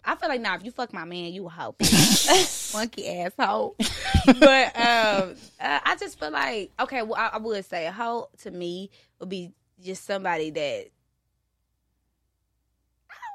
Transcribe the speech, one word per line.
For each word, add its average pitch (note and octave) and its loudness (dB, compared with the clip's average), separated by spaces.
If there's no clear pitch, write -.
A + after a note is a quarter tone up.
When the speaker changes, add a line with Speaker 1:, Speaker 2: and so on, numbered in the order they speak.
Speaker 1:
I D4+ -2
feel E4+ -2
like, B3+ -2
nah, G3 -2
if F3+ -10
you A#3+ -12
fuck B3 -8
my F3 -8
man, F3 -8
you F#3+ -10
a E3+ -12
hoe. D#3+ -10
Speaker 2:
<laughs> A3+ 4
Speaker 1:
Monkey G#3+ -6
ass F3 -4
hoe. G#3+ 0
<laughs> A#3 0
But, C4 8
um, G#3+ 2
uh, - -2
I F4 0
just G4+ -10
feel - -6
like, B3 -4
okay, C4 -4
well, A3 -6
I, G#3+ -2
I G#3+ -6
would A3 -4
say E3 -6
a F3 -6
hoe A#3 -6
to G3 -14
me F3 -8
would F#3 -12
be F3+ -10
just F#3 -12
somebody F3 -4
that, C#3 -6
I - -20